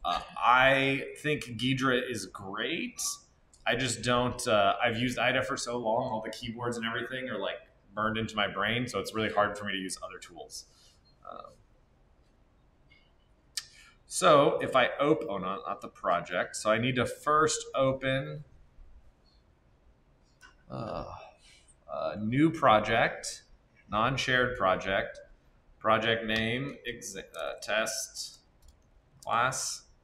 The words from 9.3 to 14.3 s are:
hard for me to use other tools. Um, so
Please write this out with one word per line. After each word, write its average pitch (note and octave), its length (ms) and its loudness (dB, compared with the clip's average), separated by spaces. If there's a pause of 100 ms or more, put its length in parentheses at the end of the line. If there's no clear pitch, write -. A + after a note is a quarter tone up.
hard G#2 260 2
for G#2 80 -10
me G2+ 80 -4
to F#2+ 60 -2
use F#2 240 -6
other F#2 160 -12
tools. - 460 -16 (680)
Um, - 220 -16 (2500)
so D3+ 540 6